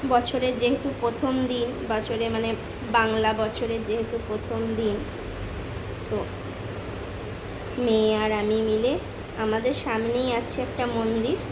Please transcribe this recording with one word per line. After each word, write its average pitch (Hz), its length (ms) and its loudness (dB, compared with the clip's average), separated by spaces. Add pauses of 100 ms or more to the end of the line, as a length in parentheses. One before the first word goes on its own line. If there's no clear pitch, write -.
(140)
বছরের 247 480 4
যেহেতু 254 280 2 (120)
প্রথম 240 320 0 (180)
দিন, 240 160 0 (240)
বছরে 220 340 0 (100)
মানে 226 140 0 (480)
বাংলা 220 340 4 (100)
বছরের 220 460 -2
যেহেতু 220 280 -2 (120)
প্রথম 220 320 -4 (200)
দিন, 208 160 2 (1120)
তো 214 80 0 (1700)
মেয়ে 220 260 6 (120)
আর 214 80 2 (100)
আমি 214 160 4 (120)
মিলে 220 220 4 (520)
আমাদের 226 300 2 (100)
সামনেই 240 460 0 (100)
আছে - 180 -4 (100)
একটা - 180 -2 (120)
মন্দির 226 400 2 (140)